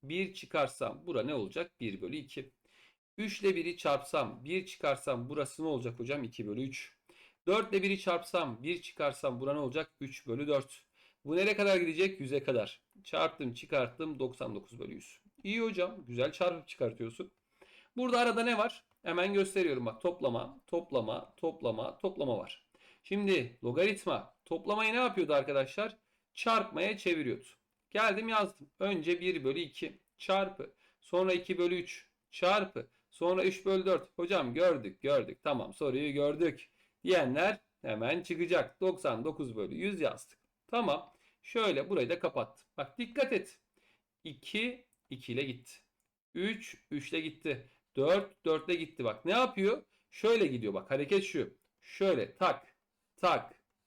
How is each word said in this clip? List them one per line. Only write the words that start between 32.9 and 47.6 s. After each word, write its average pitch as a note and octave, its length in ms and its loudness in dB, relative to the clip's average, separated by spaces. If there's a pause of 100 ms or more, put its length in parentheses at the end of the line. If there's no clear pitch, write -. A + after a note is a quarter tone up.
sonra F#3 340 2
üç F#3+ 220 0
bölü F#3+ 200 4
dört. - 320 0
Hocam E3+ 360 0
gördük, D3 480 2
gördük. C3+ 400 2
Tamam, A2+ 320 -2
soruyu C#3+ 380 0
gördük D3 580 0 (340)
diyenler E3+ 560 4 (220)
hemen A#2+ 400 -2
çıkacak. E3 580 0
Doksan C#3+ 440 0
dokuz D3 320 -4
bölü G#2 180 -4
yüz F#3 260 -2
yazdık. - 380 -2 (280)
Tamam. G3+ 460 0 (300)
Şöyle F#3+ 480 0
burayı C#3 180 2
da F3 100 0
kapattım. - 480 -4 (100)
Bak - 220 -8
dikkat C4 340 0
et. - 260 -2 (640)
İki, A3 640 -6 (240)
iki B2+ 220 -10
ile C3 100 -2
gitti. B2+ 300 -10 (600)
Üç, G3+ 560 -6
üç C#3+ 220 -6
ile D#3+ 80 -2
gitti. D3+ 500 -6 (260)